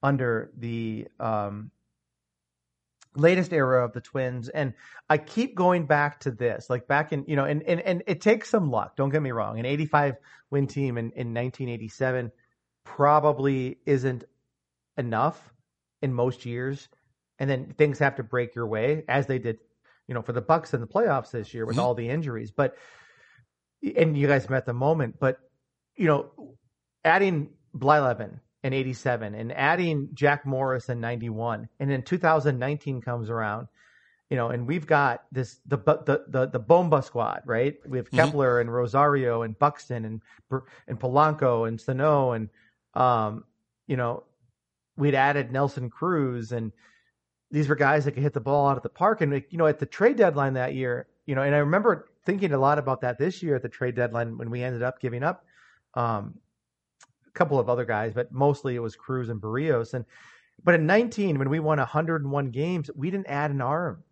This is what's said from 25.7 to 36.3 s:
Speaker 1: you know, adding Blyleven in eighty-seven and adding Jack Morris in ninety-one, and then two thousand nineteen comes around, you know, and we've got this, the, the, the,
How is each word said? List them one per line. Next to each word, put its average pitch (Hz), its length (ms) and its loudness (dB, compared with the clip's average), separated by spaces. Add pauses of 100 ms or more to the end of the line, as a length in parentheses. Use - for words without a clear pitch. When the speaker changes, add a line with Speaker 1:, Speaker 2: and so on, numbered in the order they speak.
Speaker 1:
you 196 120 0
know, - 480 -2 (480)
adding 165 460 2 (260)
Blyleven 127 640 2 (240)
in 131 100 -2
eighty-seven 123 640 -4
and 113 160 -8
adding 151 640 0
Jack 143 320 0
Morris 131 440 -2
in 120 100 -4
ninety-one, 117 680 -6 (100)
and 139 100 -2
then 135 120 -2
two 180 160 -4
thousand 156 400 2
nineteen 135 440 -6
comes 120 280 -6
around, 110 380 -4 (600)
you 131 80 -2
know, 117 120 0
and 120 180 -4
we've 156 200 -4
got 143 440 2
this, - 360 -6
the, 143 100 -2
the, - 500 2
the, 131 200 0